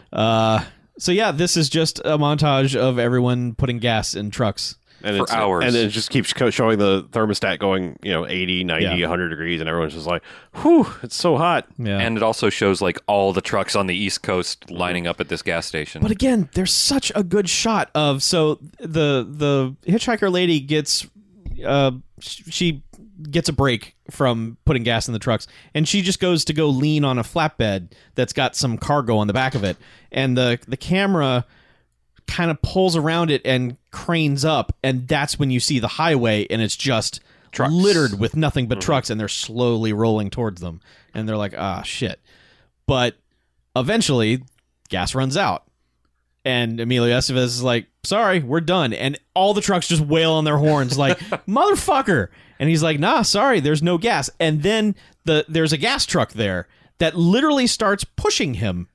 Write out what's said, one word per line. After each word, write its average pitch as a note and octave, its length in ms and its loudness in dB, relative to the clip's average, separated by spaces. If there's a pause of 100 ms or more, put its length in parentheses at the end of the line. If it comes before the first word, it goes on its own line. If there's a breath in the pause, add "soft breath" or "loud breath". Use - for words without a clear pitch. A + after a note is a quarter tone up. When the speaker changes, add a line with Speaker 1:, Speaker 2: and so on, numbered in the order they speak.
(120)
Speaker 1:
Uh, A2 520 2 (360 loud breath)
so - 120 -2
yeah, G#3 200 2
this E3 240 0
is D#3 140 2
just D#3+ 300 0
a D3+ 180 0
montage C#3+ 580 2
of B2 240 2
everyone B2 560 0
putting B2 240 -2
gas A2+ 360 -2
in G#2 160 -6
trucks. - 440 -4 (280 soft breath)
Speaker 2:
And G#2 120 -2
Speaker 3:
For G2 100 2
Speaker 2:
it's, - 60 -4
Speaker 3:
hours. G2+ 320 2
Speaker 2:
and B2 120 2
it A2+ 140 2
just A2 200 -4
keeps B2 240 0
co-, B2 160 2
showing A2+ 300 2
the G2 320 2
thermostat G#2 480 0
going, F#2+ 420 -2
you G2 100 -4
know, D#2+ 140 -2
eighty, F#2 380 -2
ninety, F2 340 0
Speaker 1:
Yeah. E2+ 80 0
Speaker 2:
a - 20 0
hundred F2 220 -2
degrees, D#2+ 320 -4
and D#2+ 80 -6
everyone's D#2+ 240 -2
just D#2+ 140 -12
like, F2 160 -2 (320 loud breath)
"Whew, D#4+ 320 4 (160)
it's A#2+ 120 -10
so E3 220 2
hot." D#3+ 300 0 (100)
Speaker 1:
Yeah. G2+ 220 -2
Speaker 3:
And A2+ 180 0
it G#2+ 60 0
also A2 260 2
shows, G2 320 2
like, F2+ 240 0
all G2 260 2
the F2+ 100 -2
trucks G2 340 -2
on G2+ 100 2
the F2+ 100 -2
East F#2+ 280 -4
Coast - 480 -4
lining F2 340 -4
up E2+ 160 -4
at E2+ 80 -8
this E2+ 140 -6
gas E2+ 240 -4
station. D#2 340 -8
Speaker 1:
But G#3+ 80 -6
again, A3 460 0
there's F3+ 180 -2
such - 420 0
a G#3 80 0
good F#3 240 0
shot G#3 460 -2
of, C#3+ 300 0
so D#3 320 2 (240)
the, D3+ 500 0
the C#3+ 460 0 (100)
hitchhiker G#3+ 460 0
lady F3+ 280 2
gets, C#3+ 460 -2 (580)
uh, C3+ 280 2 (280)
sh-, - 300 -14
she D#3+ 320 -2 (480)
gets D#3+ 200 0
a D#3+ 40 0
break B2+ 420 0 (140)
from A#2 560 -2
putting C3 160 2
gas A2+ 260 0
in B2 60 -4
the A2 60 -4
trucks, A2+ 260 -2 (300 loud breath)
and D#3 120 2
she G3+ 140 0
just F#3 180 -2
goes F3+ 260 2
to D#3+ 80 -2
go D3+ 160 2
lean D3 360 2
on B2+ 140 0
a A2+ 40 -2
flatbed G#2+ 680 -2 (260 soft breath)
that's B2+ 180 -2
got C3+ 220 -2
some A#2 240 -2
cargo B2+ 380 0
on G#2 100 2
the G#2 60 0
back C3 200 0
of A2 100 -4
it, F#2 140 -2 (340 soft breath)
and C3 240 0
the, B2 220 2 (100)
the B2+ 100 -6
camera D#3+ 680 0 (800 soft breath)
kind E3+ 240 -2
of D3 100 -6
pulls F#3 360 2
around E3 340 0
it C3+ 140 0
and B2+ 320 0 (120)
cranes D3+ 540 0
up, D3 400 0
and B2+ 240 -2
that's D3 320 0
when C#3 100 0
you B2 120 0
see C3+ 180 0
the A2 80 0
highway, A#2+ 640 2
and A2+ 120 -2
it's G#2+ 140 -2
just - 460 -2 (320 soft breath)
Speaker 3:
Trucks. C#3+ 200 0
Speaker 1:
littered E3+ 460 2
with G#2+ 160 -2
nothing C#3+ 320 0
but G#2+ 120 -2
Speaker 2:
Mm-hmm. F#2 60 -8
Speaker 1:
trucks, C#3 240 0
and A2 80 -4
they're G#2+ 120 -4
slowly A2+ 640 0
rolling G#2+ 360 0
towards G#2+ 300 -6
them, F2 220 -10 (320 soft breath)
and G#2+ 140 -6
they're A2 100 -2
like, G#2 200 -4
"Ah, F2+ 260 -6
shit." - 360 -6 (640 soft breath)
But B2 300 0 (640)
eventually, B2+ 640 2 (460)
gas F2+ 260 -4
runs C3 220 0
out, B2 260 0 (800)
and A#2+ 380 -2
Emilio A#2+ 360 2
Estevez B2+ 280 0
is A#2+ 180 -4
like, A#2+ 240 0 (160)
"Sorry, G3 380 2
we're C3+ 180 -2
done," D#3+ 320 0
and C3+ 260 -4 (160)
all G3 200 4
the G3+ 80 -2
trucks F#3+ 260 0
just E3 140 2
wail D#3+ 320 2
on D#3 100 2
their D3+ 140 2
horns C#3+ 400 2
like, C#3 220 2
Speaker 3:
<laughs> - 280 -8
Speaker 1:
"Motherfucker." C4+ 800 2 (320 soft breath)
And C#3+ 80 0
he's D#3+ 160 2
like, D#3 160 0
"Nah, A#3 220 2
sorry, G#3+ 400 2
there's D3 200 2
no F3 160 2
gas." E3+ 400 0
And D#3 260 2
then G#3+ 320 2 (280 soft breath)
the, D3+ 240 2
there's D#3+ 240 0
a D#3+ 60 0
gas A#3 280 -2
truck C3+ 280 0
there F#2+ 340 -2 (300 soft breath)
that D#3+ 180 0
literally B3 520 4
starts G3+ 360 0
pushing A3 520 -2
him. F2+ 400 -4